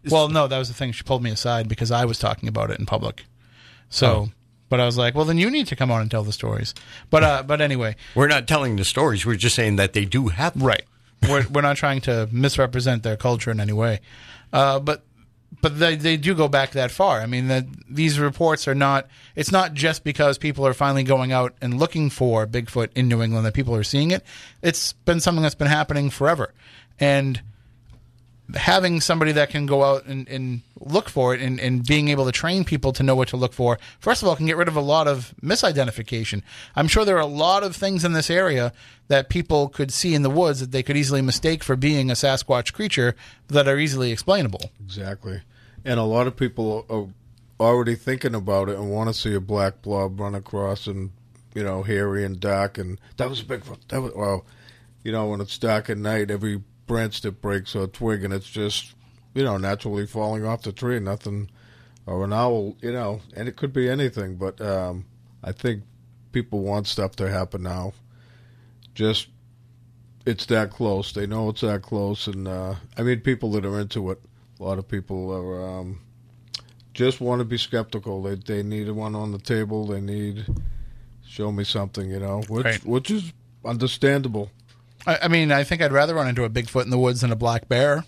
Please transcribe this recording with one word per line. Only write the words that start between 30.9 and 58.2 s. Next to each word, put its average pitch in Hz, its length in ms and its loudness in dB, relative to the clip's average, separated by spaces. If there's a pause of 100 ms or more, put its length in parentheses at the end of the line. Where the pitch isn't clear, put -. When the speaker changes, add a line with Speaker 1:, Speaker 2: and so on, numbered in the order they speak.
Speaker 2:
for 127 260 2
it 123 60 -4
and, 131 180 -2
and 127 280 0
being 147 220 4
able 139 180 2
to 127 60 -2
train 180 300 0
people 135 300 0
to 135 100 0
know 135 140 4
what 127 120 2
to 127 100 -6
look 127 160 -2
for, 120 240 0 (200)
first 240 240 0
of 202 60 4
all, 156 80 4
can 151 80 -2
get 160 140 2
rid 175 100 4
of 156 80 -2
a 151 60 2
lot 151 260 4
of 131 340 -2
misidentification. 120 1000 0 (340)
I'm 147 100 4
sure 214 200 4
there 190 100 6
are 165 40 6
a 151 60 2
lot 165 360 4
of 190 120 -4
things 190 300 -2
in 170 80 2
this 160 160 0
area 156 460 2 (340)
that 135 220 4
people 151 380 2
could 139 240 -4
see 170 220 2
in 147 80 4
the 135 80 4
woods 147 300 2
that 127 120 -6
they 131 100 0
could 143 140 0
easily 139 260 2
mistake 156 420 0
for 135 120 0
being 135 340 2
a 120 40 0
Sasquatch 131 600 0
creature 135 400 0 (340)
that 143 180 4
are 139 120 4
easily 135 340 0
explainable. 135 580 0 (120)
Speaker 3:
Exactly. 95 580 -10 (440)
And 123 160 0
a 110 40 2
lot 117 220 2
of 120 100 -4
people 113 540 -2
are 107 160 -4 (600)
already 117 280 4
thinking 131 400 -4
about 98 340 0
it 101 80 -4
and 101 140 -6
wanna 110 240 -2
see 107 200 -4
a 98 60 0
black 98 420 -2
blob 98 380 -2
run 101 140 -6
across 98 520 -6
and, 95 240 -8 (440)
you 107 80 -4
know, 98 200 -4
hairy 101 440 0
and 95 140 -6
dark. 98 380 0
And 92 200 -8 (180)
that 123 140 -4
was 123 100 -8
a - 40 -12
Bigfoot. - 340 -12 (100)
That 123 140 -6
was, 123 120 -8
well, 98 300 -4 (580)
you 110 100 -6
know, 110 160 -2
when 104 120 -4
it's 101 180 -8
dark 107 320 0
at 104 80 -4
night, 104 320 -2
every 101 320 -4 (240)
branch 113 360 -4
that 98 200 -8
breaks 101 340 -4
or 95 100 -2
twig, 107 380 -4